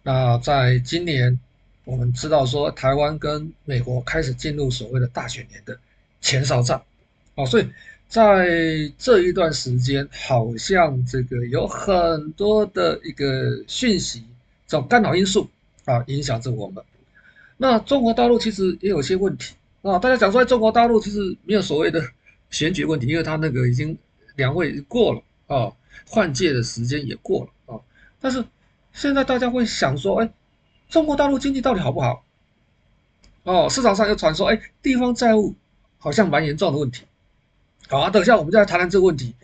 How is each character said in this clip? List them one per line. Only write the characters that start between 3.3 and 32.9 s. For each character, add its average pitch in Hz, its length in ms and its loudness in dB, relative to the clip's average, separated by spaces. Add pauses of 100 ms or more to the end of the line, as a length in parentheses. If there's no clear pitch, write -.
美 131 160 -4
国 123 220 -4
开 160 200 -4
始 131 120 -4
进 147 240 -6
入 139 120 -2
所 113 200 -6
谓 131 100 -2
的 123 80 2
大 127 200 -8
选 - 220 -14
年 - 160 -20
的 - 140 -16 (400)
前 127 240 0
哨 123 180 0
战， 131 200 -2 (540)
哦， 139 100 -4
所 208 160 2
以 - 60 -2 (420)
在 202 380 6 (500)
这 220 240 4
一 180 100 2
段 165 220 0
时 127 260 -4
间， 139 320 -2
好 117 460 -2
像 151 480 0
这 127 180 -4
个 120 220 -4
有 151 200 -2
很 170 680 -2
多 208 320 2
的 170 380 -2
一 156 80 -10
个 131 560 -2
讯 226 320 0
息， 117 260 -10 (420)
这 156 100 -2
种 131 100 -4
干 233 140 2
扰 165 140 -2
因 190 100 0
素 190 240 -2 (360)
啊， 120 220 -2
影 139 140 -6
响 117 200 -4
着 127 100 -8
我 104 160 -8
们。 95 160 -16 (760)
那 247 220 2
中 277 240 0
国 226 100 2
大 240 140 2
陆 240 100 4
其 220 140 -2
实 190 300 -2
也 202 80 -2
有 165 120 0
些 185 140 -2
问 185 220 -2
题 - 180 -16 (260)
啊， 190 160 0
大 254 120 2
家 254 80 4
讲 196 140 4
说， 247 100 4
哎， 247 40 6
中 247 140 2
国 220 120 4
大 233 140 4
陆 233 140 4
其 208 100 -4
实 202 340 -4
没 196 100 -2
有 202 80 2
所 147 180 -2
谓 165 100 0
的 156 140 -2 (480)
选 156 220 -2
举 151 120 -4
问 156 140 -2
题， 120 80 -4
因 160 100 -2
为 160 60 -2
它 160 120 -4
那 156 140 -2
个 123 180 0
已 123 60 2
经 151 240 -4 (380)
两 135 180 -2
会 156 280 -2
过 196 320 0
了 - 80 -8 (260)
啊， 117 240 -2 (340)
换 180 280 0
届 160 180 0
的 123 100 0
时 117 240 -6
间 139 220 -6
也 - 100 -8
过 - 280 -4
了 - 280 -20
啊。 110 60 -14 (400)
但 262 100 -4
是 247 140 -4 (480)
现 285 220 -2
在 269 100 2
大 262 140 0
家 240 120 0
会 240 160 0
想 147 320 -2
说， 196 240 0
哎， 226 80 0 (600)
中 320 160 2
国 294 100 0
大 285 120 2
陆 269 100 2
经 277 160 -2
济 247 80 -4
到 254 120 2
底 190 60 0
好 135 120 -2
不 139 100 -4
好？ 123 240 -2 (1160)